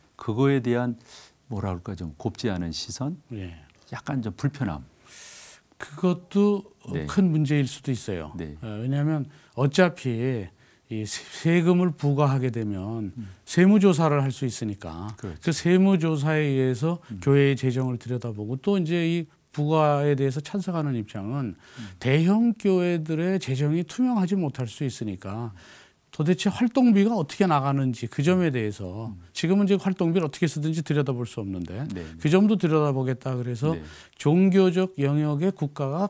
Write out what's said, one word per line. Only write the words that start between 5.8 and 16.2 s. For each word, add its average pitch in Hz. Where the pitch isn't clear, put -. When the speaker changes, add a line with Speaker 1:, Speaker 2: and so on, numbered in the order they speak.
Speaker 1:
네. 156
Speaker 2:
큰 185
문제일 147
수도 -
있어요. 87
Speaker 1:
네. 78
Speaker 2:
어, 107
왜냐하면 143
어차피 127
이 107
세-, -
세금을 175
부과하게 139
되면 104
Speaker 1:
음. 107
Speaker 2:
세무조사를 170
할 135
수 -
있으니까 104
Speaker 1:
그렇죠. 90
Speaker 2:
그 170
세무조사에 160